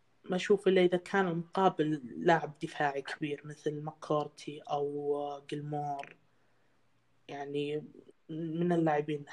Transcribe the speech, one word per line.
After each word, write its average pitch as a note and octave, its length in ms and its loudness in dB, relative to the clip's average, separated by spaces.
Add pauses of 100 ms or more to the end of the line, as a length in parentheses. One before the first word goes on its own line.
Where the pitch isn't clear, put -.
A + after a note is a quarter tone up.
(240)
ما F#3 120 -2
أشوف F#3+ 320 2
إلا F#3 140 8
إذا F3+ 160 6
كان F#3+ 300 0
المقابل E3 720 2 (160)
لاعب D#3 360 4 (100)
دفاعي C#3+ 380 -2
كبير C#3+ 440 -6
مثل D3+ 360 -6
ماكورتي D3+ 800 -4
أو، C#3+ 580 -2
آه، C#3+ 320 -6
جيلمور، D3 640 -6 (1120)
يعني C#3+ 560 -4 (460)
من E3 420 0
اللاعبين D3+ 600 0